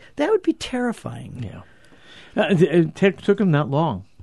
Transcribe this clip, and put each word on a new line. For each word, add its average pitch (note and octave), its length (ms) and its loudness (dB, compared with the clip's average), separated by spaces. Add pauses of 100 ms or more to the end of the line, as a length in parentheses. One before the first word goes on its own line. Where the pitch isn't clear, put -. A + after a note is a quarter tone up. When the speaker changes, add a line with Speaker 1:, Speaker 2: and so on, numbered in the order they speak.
(160)
Speaker 1:
That D4+ 160 -2
would G4+ 120 2
be D#4+ 100 0
terrifying. A3+ 920 -8
Speaker 2:
Yeah. F#2 180 -12 (800)
Uh, E3 100 0
it, E3+ 100 4
it E3 340 2
t-, F#3+ 160 2
took G3+ 300 0
him F#3+ 100 2
that D3+ 180 0
long. C#3 360 -2 (180)